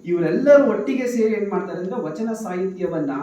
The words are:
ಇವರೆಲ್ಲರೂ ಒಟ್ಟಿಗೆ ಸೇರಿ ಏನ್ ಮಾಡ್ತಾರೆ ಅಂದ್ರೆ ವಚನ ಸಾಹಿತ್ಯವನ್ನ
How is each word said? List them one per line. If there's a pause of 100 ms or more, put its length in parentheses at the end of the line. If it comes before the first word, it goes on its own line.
ಇವರೆಲ್ಲರೂ
ಒಟ್ಟಿಗೆ
ಸೇರಿ
ಏನ್
ಮಾಡ್ತಾರೆ
ಅಂದ್ರೆ
ವಚನ
ಸಾಹಿತ್ಯವನ್ನ (120)